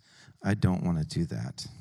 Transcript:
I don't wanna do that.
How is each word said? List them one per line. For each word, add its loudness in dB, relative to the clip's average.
I 2
don't 2
wanna 2
do -2
that. -6